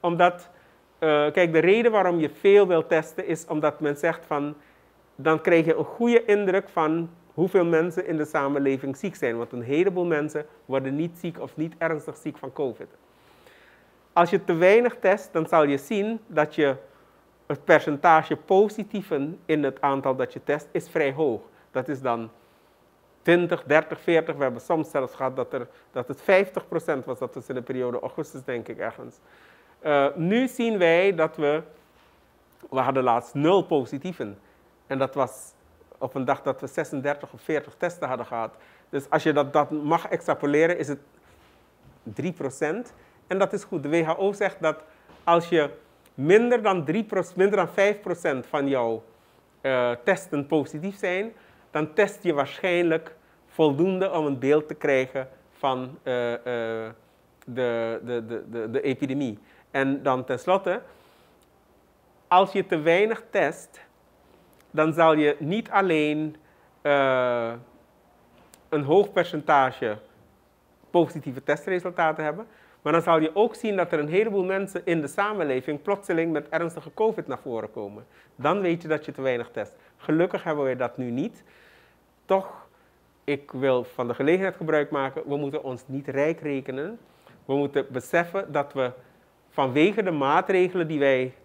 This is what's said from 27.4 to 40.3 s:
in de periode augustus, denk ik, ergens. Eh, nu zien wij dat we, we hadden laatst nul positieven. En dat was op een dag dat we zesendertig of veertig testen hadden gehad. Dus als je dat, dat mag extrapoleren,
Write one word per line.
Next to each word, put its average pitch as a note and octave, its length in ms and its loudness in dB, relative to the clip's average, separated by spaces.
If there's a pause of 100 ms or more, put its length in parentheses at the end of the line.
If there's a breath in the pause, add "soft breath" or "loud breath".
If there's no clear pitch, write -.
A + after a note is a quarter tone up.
in C3+ 60 -8
de B2 80 -6
periode B2 380 -4
augustus, C3+ 440 -10
denk A#2+ 240 -8
ik, B2 100 -12
ergens. A#2 380 -10 (640 soft breath)
Eh, C#3+ 340 2
nu G#3 340 2
zien A3+ 300 -2
wij F3+ 360 4
dat D#3+ 220 -2
we, D3+ 260 0 (1080 soft breath)
we C3 80 -2
hadden C3 240 0
laatst A#2+ 320 0
nul E3+ 300 4
positieven. C3+ 760 -4 (480 soft breath)
En C3+ 120 -4
dat C3 160 -2
was - 380 -4 (500)
op B2+ 120 -8
een C3+ 100 -4
dag - 180 -2
dat C3+ 180 -4
we C#3 60 -12
zesendertig C#3+ 680 -6
of A#2 80 -20
veertig - 360 -6
testen E3+ 320 -6
hadden A#2+ 180 -6
gehad. A2+ 300 -6 (320 soft breath)
Dus C#3 220 -6
als D#3 120 2
je D#3 100 2
dat, C#3 200 0
dat D3 180 2
mag D#3 380 -2
extrapoleren, D#3+ 720 0